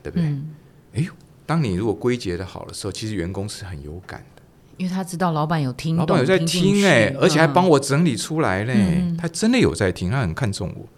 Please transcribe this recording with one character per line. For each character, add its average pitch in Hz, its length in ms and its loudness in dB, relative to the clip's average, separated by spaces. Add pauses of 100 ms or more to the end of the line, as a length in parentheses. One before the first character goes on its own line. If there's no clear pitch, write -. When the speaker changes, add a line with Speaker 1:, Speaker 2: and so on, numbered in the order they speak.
Speaker 1:
对 - 80 -10
不 - 60 -2
对？” 160 100 0
Speaker 2:
嗯。 147 220 -6 (440)
Speaker 1:
哎 107 60 -2
呦， 175 100 -4 (340)
当 160 180 0
你 101 120 0
如 95 100 -2
果 107 80 0
归 123 240 0
结 92 200 -6
得 95 100 -8
好 - 200 -14
的 85 60 -16
时 - 140 -10
候， 95 60 -6
其 110 160 -8
实 107 60 -6
员 87 160 -4
工 101 180 -6
是 - 160 -12
很 82 180 -10
有 73 240 -12
感 - 180 -16 (120)
的。 - 60 -20 (340)
Speaker 2:
因 185 100 -6
为 175 60 -4
他 190 100 -4
知 175 140 -8
道 170 160 0
老 151 120 0
板 160 160 0
有 127 120 -2
听 160 240 -2
懂， 165 100 2
Speaker 1:
老 - 0 -
板 143 140 4
有 123 40 2
在 185 140 4
听 165 80 0 (380)
哎， 127 220 6
Speaker 2:
听 - 40 0
进 - 40 -6
去。 - 40 -8
Speaker 1:
而 175 100 4
且 151 120 4
还 160 60 6
帮 175 220 4
我 143 120 6
整 139 240 2
理 175 120 2
出 160 240 -4
来 101 220 0
嘞。 120 120 -2
Speaker 2:
嗯。 180 340 2
嗯。 170 80 -4
Speaker 1:
他 170 100 -6
真 214 240 0
的 254 80 4
有 90 160 4
在 95 160 0
听， 90 220 -4
他 139 80 0
很 87 120 -2
看 110 200 -2
重 98 240 -6
我。 - 100 -16 (120)